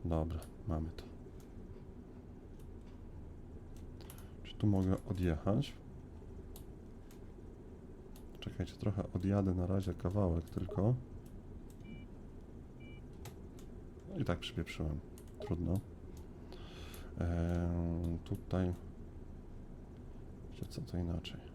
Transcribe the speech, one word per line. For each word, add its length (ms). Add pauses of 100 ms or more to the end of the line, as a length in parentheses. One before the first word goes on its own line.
Dobra, 360 (280)
mamy 220
to. 140 (3500)
Czy 120
tu 120
mogę 300 (140)
odjechać? 640 (2750)
Czekajcie, 340
trochę 380
odjadę 420
na 120
razie 280
kawałek 560
tylko. 440 (3250)
I 60
tak 140
przypieprzyłem. 640 (380)
Trudno. 340 (1500)
Eee, 1040
tutaj. 500 (1800)
Wiecie 160
co, 140
to 180
inaczej. 420 (140)